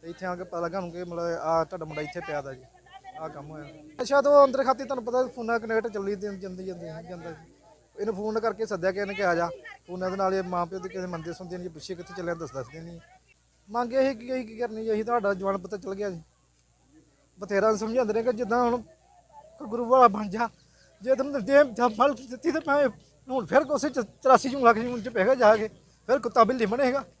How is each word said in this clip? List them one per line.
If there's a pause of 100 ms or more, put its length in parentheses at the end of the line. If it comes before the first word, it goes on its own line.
ਤੇ
ਇੱਥੇ
ਆ
ਕੇ
ਪਤਾ
ਲੱਗਾ
ਹੁਣ
ਕਿ
ਮਤਲਬ
ਆਹ
ਤੁਹਾਡਾ
ਮੁੰਡਾ
ਇੱਥੇ
ਪਿਆ
ਦਾ
ਜੀ, (580)
ਆਹ
ਕੰਮ
ਹੋਇਆ। (360)
ਅੱਛਾ,
ਤੇ
ਉਹ
ਅੰਦਰ
ਖਾਤੇ
ਤੁਹਾਨੂੰ
ਪਤਾ
ਫੋਨਾਂ
ਕਨੈਕਟ
ਚੱਲੀ
ਜਾਂ-,
ਜਾਂਦੀ,
ਜਾਂਦੀ,
ਜਾਂਦਾ
ਜੀ। (480)
ਇਹਨੂੰ
ਫੋਨ
ਕਰਕੇ
ਸੱਦਿਆ,
ਕਿਸੇ
ਨੇ
ਕਿ
ਆ
ਜਾ। (380)
ਫੋਨਾਂ
ਦੇ
ਨਾਲ
ਇਹ
ਮਾਂ
ਪਿਓ
ਦੇ
ਕਿਸੇ
ਮੰਨਦੇ
ਸੁਣਦੇ
ਨਹੀਂ,
ਪੁੱਛੇ
ਕਿੱਥੇ
ਚੱਲਿਆ,
ਦੱਸ,
ਦੱਸਦੇ
ਨਹੀਂ। (720)
ਮੰਗ
ਇਹ
ਕਿ
ਕੀ
ਕਰਨੀ
ਜੀ,
ਅਸੀਂ
ਤੁਹਾਡਾ
ਜਵਾਨ
ਪੁੱਤ
ਚਲ
ਗਿਆ
ਜੀ। (1160)
ਬਥੇਰਾ
ਸਮਝਾਉਂਦੇ
ਰਹੇ
ਕਿ
ਜਿੱਦਾਂ
ਹੁਣ (760)
ਕੋਈ
ਗੁਰੂ
ਵਾਲਾ
ਬਣ
ਜਾ, (540)
ਜੇ
ਤੈਨੂੰ
ਦੇ (200)
ਜਾਂ
ਫਲ
ਦਿੱਤੀ
ਤੇ
ਭਾਵੇਂ (420)
ਹੁਣ
ਫਿਰ
ਕੋਸੇ
ਚ
ਚੁਰਾਸੀ
ਜੂਨ
ਲੱਖ
ਜੂਨ
ਚ
ਪਏਗਾ
ਜਾ
ਕੇ, (380)
ਫਿਰ
ਕੁੱਤਾ
ਬਿੱਲੀ
ਬਣੇਗਾ। (160)